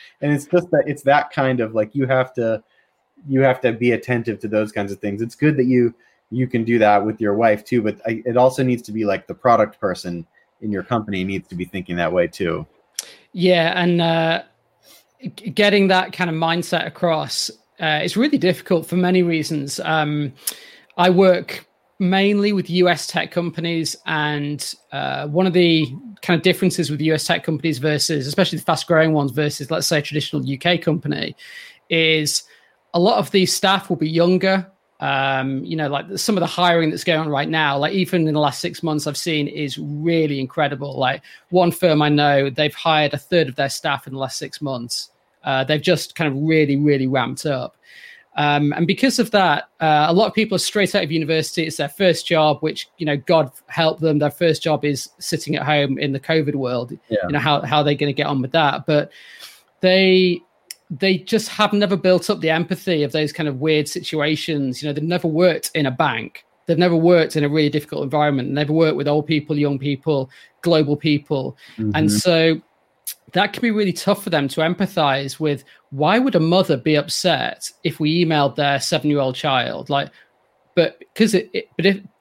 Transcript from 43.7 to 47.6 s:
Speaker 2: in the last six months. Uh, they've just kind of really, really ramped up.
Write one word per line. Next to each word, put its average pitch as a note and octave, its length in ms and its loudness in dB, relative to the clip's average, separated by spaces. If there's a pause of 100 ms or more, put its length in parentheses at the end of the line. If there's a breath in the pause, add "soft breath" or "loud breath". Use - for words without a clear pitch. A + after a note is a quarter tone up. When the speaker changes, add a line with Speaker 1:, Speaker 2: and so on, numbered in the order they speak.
Speaker 2:
in C3 60 -14
the C3+ 80 -8
last C3 180 -8
six D3 240 -14
months. B2 480 -8 (320)
Uh, C3+ 200 -2
they've D3 200 0
just - 320 0
kind D3+ 180 -2
of C3+ 100 -4
really, D#3 340 2
really C#3+ 300 2
ramped B2+ 380 -2
up. C3+ 320 -6 (600 loud breath)